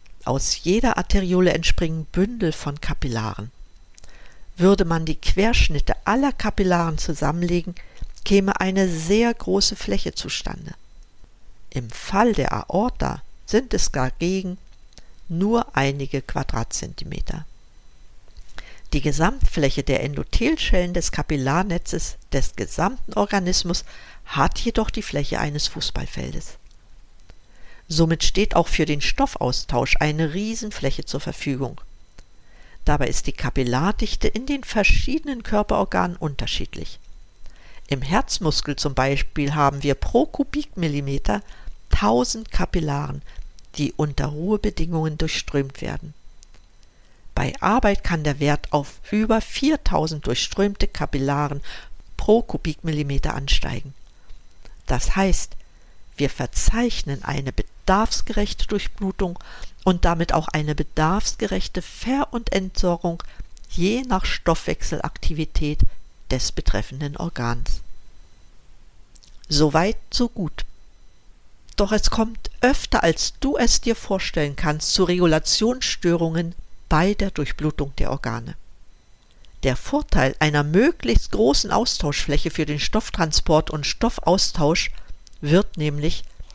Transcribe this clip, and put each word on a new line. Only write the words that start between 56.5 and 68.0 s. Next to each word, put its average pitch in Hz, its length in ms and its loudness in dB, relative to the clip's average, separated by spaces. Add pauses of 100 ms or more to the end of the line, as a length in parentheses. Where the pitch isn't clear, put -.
eine 135 280 -4
bedarfsgerechte - 1160 2
Durchblutung 190 720 -2 (440)
und 180 220 4
damit 170 280 2
auch 156 160 2
eine 151 260 0
bedarfsgerechte 185 1080 0
Ver- - 500 -2
und 233 200 -4
Entsorgung 180 720 0 (460)
je 214 340 2
nach 240 220 0
Stoffwechselaktivität - 1500 0 (500)
des - 220 0
betreffenden 135 680 0
Organs. 120 640 0 (1700)